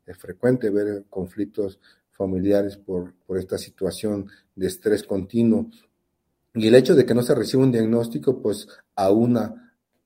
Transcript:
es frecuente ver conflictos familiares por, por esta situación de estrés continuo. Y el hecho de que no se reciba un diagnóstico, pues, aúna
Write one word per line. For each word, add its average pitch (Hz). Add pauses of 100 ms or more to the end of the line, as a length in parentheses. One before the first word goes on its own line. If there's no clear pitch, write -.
es 90
frecuente 123
ver 101
conflictos 98 (320)
familiares 98
por, 87 (100)
por 92
esta 92
situación 98 (240)
de 95
estrés 104
continuo. 113 (840)
Y 110
el 113
hecho 135
de 135
que 117
no 123
se 120
reciba 117
un 131
diagnóstico, 117
pues, 104 (280)
aúna 107 (360)